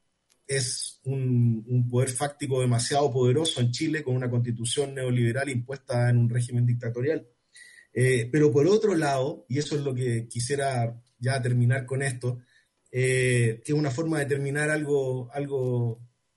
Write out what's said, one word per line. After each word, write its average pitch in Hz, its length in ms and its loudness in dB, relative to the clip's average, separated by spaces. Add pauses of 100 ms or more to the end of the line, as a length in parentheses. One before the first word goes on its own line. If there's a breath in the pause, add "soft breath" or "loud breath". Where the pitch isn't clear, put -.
(460)
es - 580 -6
un, 123 640 0
un 123 200 0
poder 123 220 0
fáctico - 500 -4
demasiado 127 520 0
poderoso 131 480 2
en 123 100 2
Chile, 156 320 -2
con 127 140 -2
una 123 140 -2
constitución 120 640 -2
neoliberal 127 540 0
impuesta 123 600 -2
en 120 100 4
un 117 100 4
régimen 123 380 0
dictatorial. 120 600 -2 (680 loud breath)
Eh, 123 380 2
pero 151 220 4
por 143 140 4
otro 202 280 4
lado, 143 540 0
y 143 100 0
eso 147 180 -2
es 143 60 -2
lo 139 120 -2
que 120 340 -2
quisiera 131 680 -2 (240)
ya 127 240 0
terminar 123 420 2
con 135 180 -4
esto, 123 360 -4 (520 loud breath)
eh, 127 720 2
que 151 80 -2
es 147 60 2
una 147 120 2
forma 160 300 -2
de 131 60 0
terminar 139 440 0
algo, 135 600 0
algo 127 680 -2 (360)